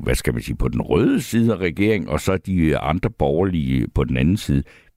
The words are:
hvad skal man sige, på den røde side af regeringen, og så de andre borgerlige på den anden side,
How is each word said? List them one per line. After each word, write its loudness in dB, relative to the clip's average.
hvad 0
skal -2
man -4
sige, -8
på 0
den -2
røde 2
side 0
af -2
regeringen, 0
og -2
så 0
de 0
andre -2
borgerlige 0
på 2
den -2
anden 4
side, 0